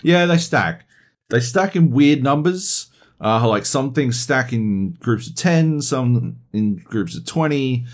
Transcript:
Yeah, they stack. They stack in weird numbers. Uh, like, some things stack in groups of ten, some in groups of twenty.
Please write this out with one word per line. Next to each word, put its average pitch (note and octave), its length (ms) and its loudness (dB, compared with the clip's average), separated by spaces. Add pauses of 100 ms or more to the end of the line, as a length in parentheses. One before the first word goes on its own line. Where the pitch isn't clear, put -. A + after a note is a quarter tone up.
Yeah, F3 240 4
they E3+ 120 2
stack. G2 480 -2 (440)
They B2 120 2
stack F#3+ 340 -2
in E3 160 4
weird C#3+ 320 4
numbers. D3+ 640 -2 (320)
Uh, A2+ 280 2
like, G#2+ 180 2
some C3+ 280 -2
things B2 260 0
stack C3 340 -2
in G2+ 400 -2
groups - 360 -2
of - 60 -14
ten, D#3+ 460 2
some A#2+ 560 0 (160)
in G#2 240 0
groups G2 400 -6
of - 80 -14
twenty. C3+ 680 -2